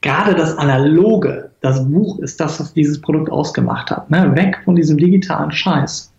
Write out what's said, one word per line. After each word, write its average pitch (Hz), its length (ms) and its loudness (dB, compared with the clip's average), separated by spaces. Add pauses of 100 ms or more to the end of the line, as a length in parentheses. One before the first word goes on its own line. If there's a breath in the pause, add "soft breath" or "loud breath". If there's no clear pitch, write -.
gerade 180 340 0
das 160 220 -2
Analoge, 156 920 2 (120)
das 131 280 0
Buch 185 300 0
ist - 220 -8
das, 156 180 -4
was - 140 -10
dieses 147 260 0
Produkt 156 320 -2
ausgemacht - 580 -4
hat. - 220 -8
Ne? 165 240 2
Weg 190 300 0
von 180 100 2
diesem 156 220 2
digitalen 170 540 2
Scheiß. - 680 -4